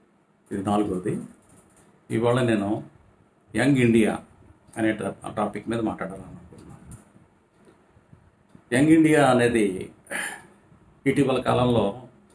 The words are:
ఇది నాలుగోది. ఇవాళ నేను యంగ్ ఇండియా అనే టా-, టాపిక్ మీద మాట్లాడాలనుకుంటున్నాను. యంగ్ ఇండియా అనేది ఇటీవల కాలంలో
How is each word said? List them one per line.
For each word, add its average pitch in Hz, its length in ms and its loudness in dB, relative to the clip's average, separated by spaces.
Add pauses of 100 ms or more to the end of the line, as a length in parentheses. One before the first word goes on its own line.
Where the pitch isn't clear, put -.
(520)
ఇది 101 120 -6
నాలుగోది. 104 580 -4 (920)
ఇవాళ 120 300 0
నేను 113 420 -2 (720)
యంగ్ 131 220 2
ఇండియా 113 420 2 (580)
అనే 110 140 0
టా-, 101 460 -10
టాపిక్ 104 320 -6
మీద 117 100 -4
మాట్లాడాలనుకుంటున్నాను. - 1200 -12 (1800)
యంగ్ 147 140 4
ఇండియా 151 420 6
అనేది 117 600 0 (1160)
ఇటీవల 131 340 0
కాలంలో 120 600 0 (340)